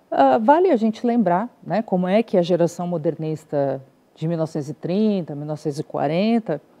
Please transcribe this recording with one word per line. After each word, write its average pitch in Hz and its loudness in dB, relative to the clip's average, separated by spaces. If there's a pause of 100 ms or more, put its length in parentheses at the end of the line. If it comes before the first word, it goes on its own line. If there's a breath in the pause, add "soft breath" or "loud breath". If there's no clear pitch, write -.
ah, 269 4
vale 311 4
a 277 4
gente 214 -2
lembrar, 226 2 (100)
né, 185 -4
como 180 0
é 208 2
que 214 0
a 175 6
geração 170 0
modernista 151 -4 (320)
de 160 -6
mil 165 -2
novecentos 151 -4
e 147 -10
trinta, 185 -2
mil 147 -10
novecentos 151 -6
e - -8
quarenta 170 -2 (180 soft breath)